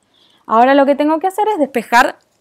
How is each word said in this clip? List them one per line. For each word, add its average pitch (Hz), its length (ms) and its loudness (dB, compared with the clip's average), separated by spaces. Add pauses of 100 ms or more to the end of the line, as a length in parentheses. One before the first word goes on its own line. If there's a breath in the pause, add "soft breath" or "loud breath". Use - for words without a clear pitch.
(460)
Ahora 240 280 2
lo 277 120 2
que 277 100 0
tengo 302 240 -2
que 370 80 -6
hacer 403 220 -4
es 415 100 -4
despejar 247 580 -2 (240)